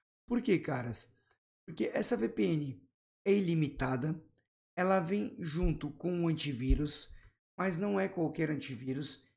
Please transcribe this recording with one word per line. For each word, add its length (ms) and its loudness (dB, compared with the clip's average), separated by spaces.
Por 140 2
quê, 180 4
caras? 600 -4
Porque 260 -2
essa 240 2
V 140 0
P 140 0
N 440 -2
é 60 4
ilimitada, 880 0
ela 260 4
vem 380 -2
junto 520 0
com 340 -2
o 40 4
antivírus, 840 0
mas 180 -2
não 240 0
é 80 0
qualquer 420 -2
antivírus, 880 -4